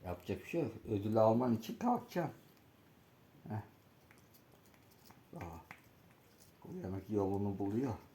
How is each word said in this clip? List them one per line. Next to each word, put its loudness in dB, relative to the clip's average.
Yapacak -6
bir -16
şey 0
yok. -2
Ödül 2
alman 6
için -4
kalkacaksın. 0
Heh. -6
Aa, -12
uyanık -8
yolunu 2
buluyor. 0